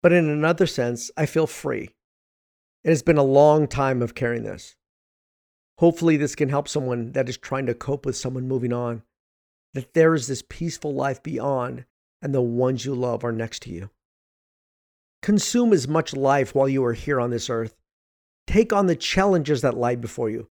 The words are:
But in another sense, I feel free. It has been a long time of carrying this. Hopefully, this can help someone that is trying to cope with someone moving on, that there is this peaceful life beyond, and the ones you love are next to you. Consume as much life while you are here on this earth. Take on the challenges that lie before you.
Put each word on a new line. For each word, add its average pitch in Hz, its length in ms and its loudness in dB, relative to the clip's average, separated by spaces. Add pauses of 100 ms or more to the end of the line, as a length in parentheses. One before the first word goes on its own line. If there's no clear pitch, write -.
But 175 100 6
in 170 160 4
another 156 380 2
sense, 120 500 -4
I 156 100 0
feel - 200 0
free. - 440 -8 (920)
It 139 60 0
has 160 140 2
been 156 160 4
a 143 40 4
long 143 460 6
time 135 340 -2
of 120 140 -6
carrying 117 260 -4
this. - 320 -12 (1040)
Hopefully, 165 380 4
this 143 180 -2
can 143 140 0
help 143 180 -2
someone 123 460 -4
that 135 160 -2
is 110 80 -10
trying 135 300 -6
to 120 80 -2
cope 139 300 -6
with 135 120 -4
someone 127 320 -6
moving 123 240 -2
on, 120 300 -6 (720)
that 131 200 -10
there 160 200 6
is 127 120 -2
this 135 220 -6
peaceful 160 440 -8
life 135 300 -4
beyond, 131 600 -4 (360)
and 139 140 -4
the 127 80 2
ones 123 420 0
you 135 100 -6
love 123 300 -4
are 120 80 -2
next 113 300 -6
to - 80 -16
you. 85 200 -12 (1300)
Consume 226 500 2
as 135 140 2
much 156 300 -2
life 135 360 2
while 135 160 2
you 135 160 0
are 117 100 0
here 135 260 -4
on 120 100 -2
this 117 180 -6
earth. 113 280 -6 (720)
Take 220 240 2
on 202 140 4
the 170 100 2
challenges 165 680 2
that 123 140 0
lie 120 180 0
before 120 340 -6
you. 113 300 -8